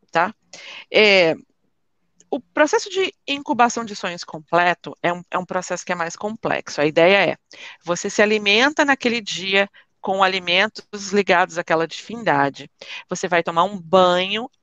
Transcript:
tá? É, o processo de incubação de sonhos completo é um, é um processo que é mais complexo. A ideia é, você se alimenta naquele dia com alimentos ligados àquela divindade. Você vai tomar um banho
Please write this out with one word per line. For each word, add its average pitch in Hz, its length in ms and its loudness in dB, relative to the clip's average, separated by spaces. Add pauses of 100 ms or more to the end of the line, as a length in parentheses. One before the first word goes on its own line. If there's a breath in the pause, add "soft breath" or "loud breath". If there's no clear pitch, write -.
(120)
tá? 175 220 0 (600 loud breath)
É, 190 420 6 (960)
o 285 100 -4
processo 302 500 0
de 370 240 -4 (140)
incubação 240 560 0
de 208 120 -12
sonhos 175 280 -8
completo 170 800 -2
é 170 100 0
um, 175 200 -6
é - 60 -2
um 180 80 -6
processo 180 400 -8
que - 60 -6
é 180 40 -4
mais 170 200 -6
complexo. - 640 -6
A 147 60 2
ideia 165 460 4
é, - 60 -6 (460 loud breath)
você 175 260 -6
se 208 120 2
alimenta 214 640 2
naquele 247 360 0
dia 196 460 -2 (320 soft breath)
com 196 240 -2
alimentos 190 880 -2
ligados 185 460 2
àquela 165 300 -2
divindade. 147 840 -2 (400 loud breath)
Você 185 180 -6
vai 175 160 2
tomar 170 200 0
um 202 180 -4
banho 185 680 2 (140)